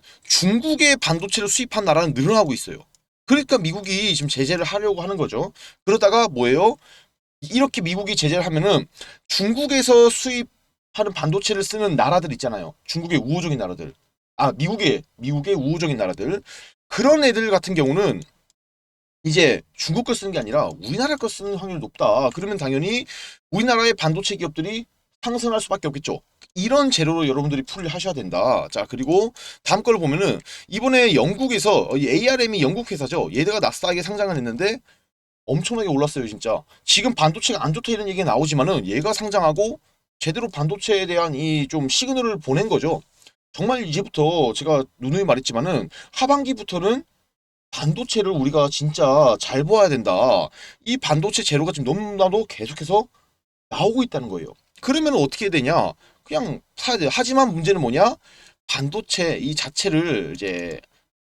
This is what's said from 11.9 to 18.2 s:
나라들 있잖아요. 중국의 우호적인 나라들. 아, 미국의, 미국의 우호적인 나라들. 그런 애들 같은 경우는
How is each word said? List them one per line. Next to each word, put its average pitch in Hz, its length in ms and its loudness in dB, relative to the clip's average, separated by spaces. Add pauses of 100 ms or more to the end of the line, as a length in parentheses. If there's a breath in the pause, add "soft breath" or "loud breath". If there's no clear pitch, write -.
나라들 151 380 2
있잖아요. 104 420 -8 (100)
중국의 165 340 -4
우호적인 147 380 -2
나라들. 90 380 -8 (420)
아, 131 160 2
미국의, 160 520 -2 (120)
미국의 143 380 -2
우호적인 156 420 -2
나라들. 101 460 -4 (460 loud breath)
그런 294 360 4
애들 226 260 2
같은 185 240 0
경우는 143 480 2 (1000)